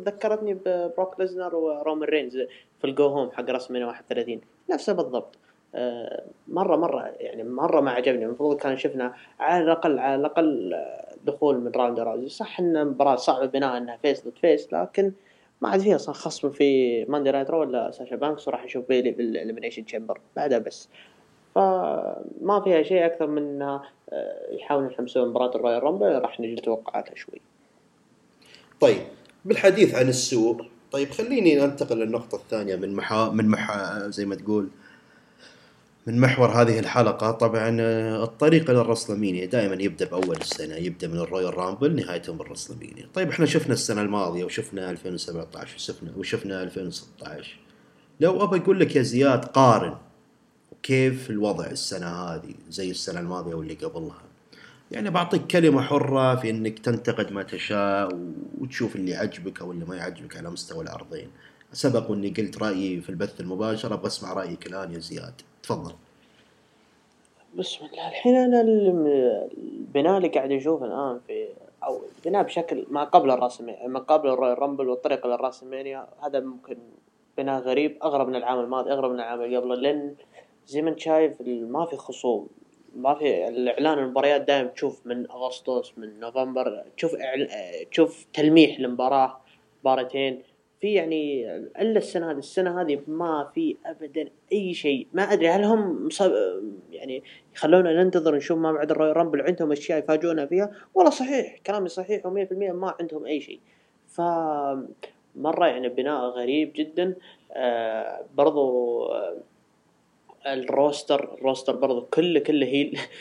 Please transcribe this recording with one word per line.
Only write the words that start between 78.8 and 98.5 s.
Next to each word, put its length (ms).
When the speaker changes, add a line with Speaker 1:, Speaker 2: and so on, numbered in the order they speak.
Speaker 1:
أغرب 180
من 60
العام 260
اللي 140
قبله، 180
لأن 400
زي 160
ما 80
أنت 80
شايف 420
ال-، 320
ما 140
في 100
خصوم، 520
ما 180
في 340
الإعلان 500
المباريات. 420
دائم 280
تشوف 380
من 240
أغسطس، 640
من 240
نوفمبر، 640
تشوف 180
إعل-، 340
تشوف 420
تلميح 480
لمباراة، 600
مباراتين. 640
في، 140
يعني، 640
إلا 420
السنة 320
هذه، 80
السنة 420
هذه 260
ما 480
في 220
أبدًا 420
أي 220
شيء. 380
ما 100
أدري 260
هل 160
هم 440
مص-، 240
يعني، 300
يخلونا 480
ننتظر 340
نشوف 220